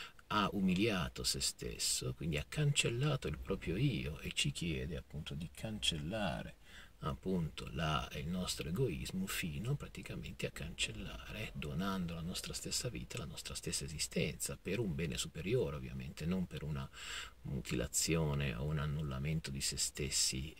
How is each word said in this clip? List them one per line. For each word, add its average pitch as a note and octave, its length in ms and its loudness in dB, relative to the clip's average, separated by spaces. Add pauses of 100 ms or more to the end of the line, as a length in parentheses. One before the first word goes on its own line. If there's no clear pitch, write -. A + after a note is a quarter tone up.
(280)
ha G#2 240 6
umiliato F#2+ 720 4
se C#2 160 2
stesso, - 720 0
quindi D3 240 0
ha - 100 -2
cancellato C#3+ 800 4
il D2 120 -2
proprio F2+ 380 -2
io D#2 440 2
e E2+ 120 -4
ci - 200 2
chiede D2+ 440 -2
appunto - 380 -6
di - 180 -4
cancellare E2+ 1040 0 (480)
appunto D#2+ 720 0
la, D#2 400 2
il D#2 120 -4
nostro F2+ 420 0
egoismo F#2 600 0
fino F#2+ 480 0
praticamente - 680 -6
a - 40 0
cancellare, - 1040 -4
donando F2+ 580 0
la E2 80 -4
nostra F2+ 320 -4
stessa - 360 -2
vita, - 300 -6
la E2 60 -4
nostra C#2 300 -8
stessa - 300 -2
esistenza, - 760 -2
per - 200 0
un F#2 160 2
bene D#2 200 0
superiore D#2+ 600 0
ovviamente, C2 500 -6
non F2+ 220 2
per D2+ 160 -6
una C#2+ 240 -2 (540)
mutilazione C#2+ 1160 2
o B1+ 80 -2
un D2+ 160 2
annullamento D2 720 0
di C#2 80 -2
se - 160 0
stessi, C#2 840 0